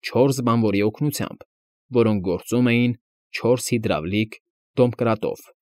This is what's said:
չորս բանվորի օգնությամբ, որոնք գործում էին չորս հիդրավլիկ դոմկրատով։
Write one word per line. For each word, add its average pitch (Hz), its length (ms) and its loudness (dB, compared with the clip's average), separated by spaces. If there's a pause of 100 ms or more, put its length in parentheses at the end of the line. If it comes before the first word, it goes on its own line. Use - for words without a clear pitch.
չորս 131 360 2
բանվորի 113 400 2
օգնությամբ, - 640 -4 (460)
որոնք 110 340 2
գործում 117 460 0
էին 120 260 2 (380)
չորս 120 340 0
հիդրավլիկ 104 720 -2 (380)
դոմկրատով։ 120 680 -2 (180)